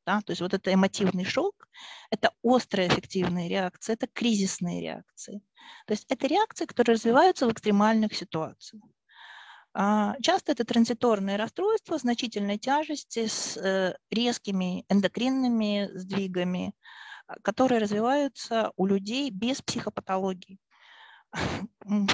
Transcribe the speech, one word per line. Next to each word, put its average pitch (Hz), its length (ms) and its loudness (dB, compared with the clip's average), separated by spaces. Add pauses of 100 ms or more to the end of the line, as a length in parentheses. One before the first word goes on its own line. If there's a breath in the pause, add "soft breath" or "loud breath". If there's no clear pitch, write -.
да, 202 140 0
то - 100 -12
есть 170 120 -4
вот 185 120 -2
это 196 180 0
эмотивный 190 520 2
шок — - 440 -2 (420 loud breath)
это - 200 0 (120)
острые 226 460 2
аффективные 175 600 -2
реакции, 190 460 -4
это 233 120 -4
кризисные 190 760 -2
реакции. - 600 -12 (460 loud breath)
То 214 80 0
есть - 140 -8
это 269 200 -2
реакции, 359 380 0
которые 233 280 2
развиваются 247 520 4
в 226 60 2
экстремальных 214 640 2
ситуациях. - 680 -8 (920 loud breath)
А, 208 460 2
часто 349 300 0
это 233 120 0
транзиторные 226 720 2
расстройства 349 640 -2
значительной 220 600 -2
тяжести 277 680 -2
с, - 300 -6
э, 190 400 0 (140)
резкими 196 800 -2
эндокринными 214 1080 2
сдвигами, 185 800 -4 (520 loud breath)
а, - 140 -16
которые 247 400 2
развиваются 226 960 0
у 185 100 2
людей 202 440 0
без 226 320 -2
психопатологии. 190 960 -6 (720 loud breath)
<laughs> - 380 -6 (160)
М, 202 280 2